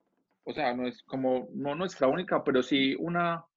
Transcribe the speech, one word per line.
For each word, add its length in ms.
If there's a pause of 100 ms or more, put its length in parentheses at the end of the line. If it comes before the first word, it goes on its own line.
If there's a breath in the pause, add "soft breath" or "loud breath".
(440)
o 100
sea, 200
no 140
es 160
como, 500
no 220
nuestra 320
única, 360
pero 200
sí 360
una, 460 (120)